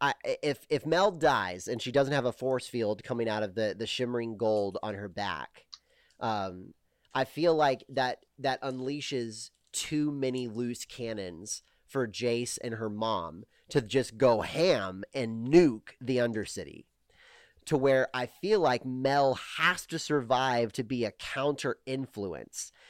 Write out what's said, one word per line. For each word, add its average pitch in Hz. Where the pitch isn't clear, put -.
I, 139
if, 143
if 147
Mel 185
dies 120
and 117
she 127
doesn't 139
have 135
a 123
force 127
field 107
coming 117
out 107
of 98
the, 107
the 110
shimmering 117
gold 104
on 107
her 101
back, 87
um, 98
I 131
feel 160
like 143
that, 127
that 131
unleashes 131
too 151
many 127
loose 120
cannons 104
for 127
Jace 120
and 117
her 110
mom 104
to 143
just 113
go 117
ham 101
and 113
nuke 143
the 127
Undercity, 104
to 156
where 131
I 127
feel 202
like 127
Mel 131
has 175
to 165
survive 127
to 131
be 117
a 104
counter 139
influence. 101